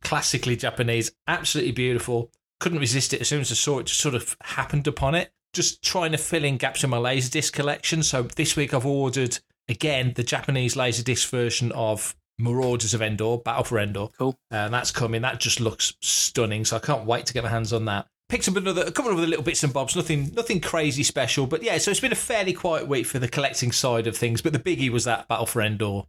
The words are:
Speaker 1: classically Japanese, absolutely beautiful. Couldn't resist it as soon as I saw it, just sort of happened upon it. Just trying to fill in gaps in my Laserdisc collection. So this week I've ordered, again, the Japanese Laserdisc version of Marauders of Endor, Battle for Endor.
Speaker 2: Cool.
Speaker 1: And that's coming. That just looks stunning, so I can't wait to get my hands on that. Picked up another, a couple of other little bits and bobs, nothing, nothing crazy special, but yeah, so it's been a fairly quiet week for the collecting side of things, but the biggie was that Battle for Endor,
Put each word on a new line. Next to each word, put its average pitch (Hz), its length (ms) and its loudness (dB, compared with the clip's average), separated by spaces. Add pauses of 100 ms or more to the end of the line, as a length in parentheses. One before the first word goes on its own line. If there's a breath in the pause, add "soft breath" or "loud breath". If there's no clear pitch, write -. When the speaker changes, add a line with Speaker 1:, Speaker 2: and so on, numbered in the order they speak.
Speaker 1:
classically 131 520 0
Japanese, 117 560 0 (160)
absolutely 151 440 0
beautiful. 120 600 -2 (280)
Couldn't 170 200 0
resist 131 340 0
it 135 80 -2
as 120 60 -2
soon 147 140 0
as 123 100 -2
I 117 40 -2
saw 139 240 2
it, - 80 -6
just - 120 0
sort 143 140 0
of - 280 -4
happened - 460 -2
upon 139 280 0
it. 175 160 -2 (220)
Just - 280 -2
trying 170 300 0
to 151 80 0
fill 160 240 0
in 139 140 2
gaps 131 260 0
in 135 80 2
my 120 60 2
Laserdisc 127 540 0
collection. 147 520 0
So 135 180 2
this 143 340 0
week 147 200 0
I've 123 100 0
ordered, 135 540 0 (280)
again, 131 480 0
the 123 80 0
Japanese 127 520 0
Laserdisc 120 540 0
version 120 420 0
of 110 440 -2 (220)
Marauders 120 560 2
of 113 80 0
Endor, 110 380 0
Battle 120 240 0
for 117 160 0
Endor. 104 280 -2 (120)
Speaker 2:
Cool. 131 180 0 (140)
Speaker 1:
And 107 200 -2
that's 123 200 0
coming. 113 320 0
That 120 160 -2
just - 200 0
looks - 400 0
stunning, 110 640 0
so 113 140 0
I - 20 -4
can't 117 260 -2
wait 120 200 0
to - 80 -4
get 120 100 -2
my 117 60 -4
hands 113 240 0
on 110 120 0
that. 101 220 -2 (220)
Picked - 200 0
up 185 80 0
another, 185 240 0
a 175 100 -2
couple 247 180 0
of 190 80 2
other 165 80 2
little 165 160 0
bits 139 220 0
and 143 80 2
bobs, 135 240 -2
nothing, 156 400 0
nothing 226 240 0
crazy 151 420 0
special, 135 460 2
but 156 160 -2
yeah, 208 140 2
so 156 120 0
it's 190 120 0
been 262 100 0
a - 40 2
fairly 202 360 0
quiet 170 340 -2
week 131 200 0
for - 140 -4
the 123 100 0
collecting 131 420 0
side 117 340 2
of 113 120 -2
things, 117 240 0
but - 100 0
the 139 80 0
biggie 139 300 0
was 113 160 2
that 117 240 0
Battle 117 160 0
for 117 160 0
Endor, 104 480 0